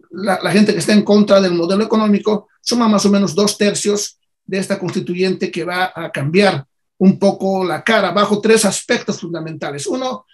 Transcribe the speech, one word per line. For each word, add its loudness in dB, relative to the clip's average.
la, -2
la -2
gente 4
que 0
está 0
en 4
contra 4
del 0
modelo 0
económico, 0
suma 0
más 2
o 4
menos 2
dos 0
tercios -2
de -6
esta -4
constituyente -2
que -8
va -4
a -10
cambiar 0
un 4
poco 0
la -4
cara 0
bajo 0
tres 4
aspectos -4
fundamentales. -10
Uno, -8